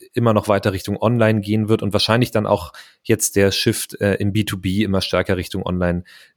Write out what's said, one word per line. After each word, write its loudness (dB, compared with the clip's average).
immer 2
noch 2
weiter 2
Richtung -6
Online 2
gehen -2
wird 2
und -4
wahrscheinlich 2
dann -2
auch 0
jetzt 0
der 4
Shift, -2
äh, 2
im -2
B 0
two -6
B 0
immer 0
stärker 0
Richtung -6
Online -2